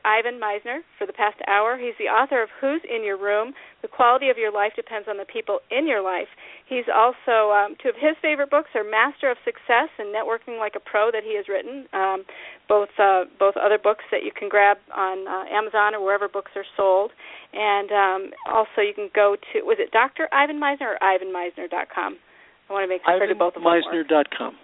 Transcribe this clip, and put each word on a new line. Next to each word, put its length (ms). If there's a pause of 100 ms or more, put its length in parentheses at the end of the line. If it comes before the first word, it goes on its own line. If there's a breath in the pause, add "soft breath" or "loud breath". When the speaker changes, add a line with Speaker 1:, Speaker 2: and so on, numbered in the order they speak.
Speaker 1:
Ivan 320
Misner 480 (160)
for 80
the 80
past 320
hour. 320
He's 160
the 160
author 320
of 160
Who's 240
in 160
Your 160
Room? 400 (240 loud breath)
The 80
Quality 400
of 80
Your 160
Life 240
Depends 320
on 80
the 80
People 480
in 160
Your 160
Life. 240 (400 loud breath)
He's 240
also, 560
um, 320
two 80
of 80
his 240
favorite 320
books 240
are 80
Master 480
of 80
Success 560
and 160
Networking 480
Like 160
a 80
Pro 320
that 80
he 160
has 80
written, 480
um, 320 (400 loud breath)
both, 320
uh, 240 (160)
both 160
other 240
books 320
that 80
you 120
can 200
grab 240 (160)
on, 320
uh, 240
Amazon 480
or 80
wherever 240
books 320
are 160
sold. 400 (400 loud breath)
And, 320
um, 320 (320)
also 320
you 80
can 240
go 240
to, 240
was 160
it 160
Doctor 320
Ivan 320
Misner 320
or 80
Ivan 320
Misner 400
dot 160
com? 320 (480 soft breath)
I 80
wanna 120
make 120
sure 160
to 180
both 220
of 80
them 0
work. 160
Speaker 2:
Ivan 240
Misner 40
dot 200
com. 360